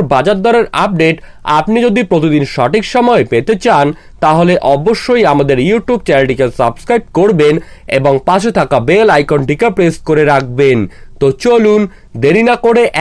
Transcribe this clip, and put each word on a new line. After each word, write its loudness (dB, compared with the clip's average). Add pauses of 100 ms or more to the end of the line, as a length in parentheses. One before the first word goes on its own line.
(120)
বাজার 0
দরের 2 (180)
আপডেট 0 (420)
আপনি 0
যদি 0 (100)
প্রতিদিন 0 (100)
সঠিক -2 (100)
সময়ে 2
পেতে 0 (100)
চান, 2 (380)
তাহলে 2 (220)
অবশ্যই 0
আমাদের 0 (100)
YouTube -2
চ্যানেলটিকে 0 (140)
সাবস্ক্রাইব -2 (160)
করবেন 2 (440)
এবং 2 (160)
পাশে 0
থাকা 0 (100)
বেল 2
আইকনটিকে 0
প্রেস 0 (140)
করে 2 (100)
রাখবেন। 0 (420)
তো 2 (160)
চলুন 2 (420)
দেরি 2
না 2
করে 2 (180)